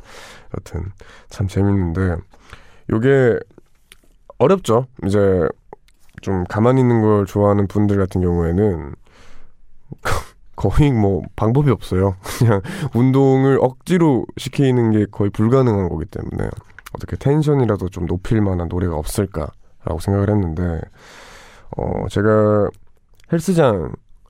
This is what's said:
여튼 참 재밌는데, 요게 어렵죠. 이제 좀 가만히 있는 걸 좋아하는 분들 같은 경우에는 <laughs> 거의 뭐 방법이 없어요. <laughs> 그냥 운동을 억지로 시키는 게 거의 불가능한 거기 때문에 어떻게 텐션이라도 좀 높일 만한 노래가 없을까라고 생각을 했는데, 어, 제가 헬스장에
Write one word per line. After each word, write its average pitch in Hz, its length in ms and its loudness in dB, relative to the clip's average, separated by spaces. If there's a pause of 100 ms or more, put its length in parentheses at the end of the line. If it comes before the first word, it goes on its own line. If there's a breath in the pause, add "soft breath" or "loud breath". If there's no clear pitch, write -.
(580 loud breath)
여튼 90 340 -10 (380 loud breath)
참 95 180 -4
재밌는데, 92 680 0 (760 loud breath)
요게 123 480 2 (1000)
어렵죠. 127 480 2 (180)
이제 95 420 2 (720)
좀 92 240 -4
가만히 123 360 2
있는 120 200 4
걸 104 240 2
좋아하는 101 420 2
분들 101 300 0
같은 95 240 -2
경우에는 85 760 0 (1080 soft breath)
<laughs> - 540 -6
거의 139 360 4
뭐 101 300 2 (140)
방법이 131 360 2
없어요. 95 480 0
<laughs> - 200 -8
그냥 113 220 2 (320 loud breath)
운동을 135 680 4
억지로 143 640 0 (120)
시키는 123 540 0
게 107 200 2
거의 101 180 -2
불가능한 110 600 2
거기 80 160 -6
때문에 - 440 -8 (440)
어떻게 - 220 -10
텐션이라도 135 720 0
좀 87 180 -8
높일 92 340 -2
만한 90 260 -2
노래가 87 280 -4
없을까라고 78 1040 -6
생각을 98 320 -2
했는데, 87 500 -2 (960 loud breath)
어, - 320 -4
제가 104 600 2 (640)
헬스장에 147 580 2 (400)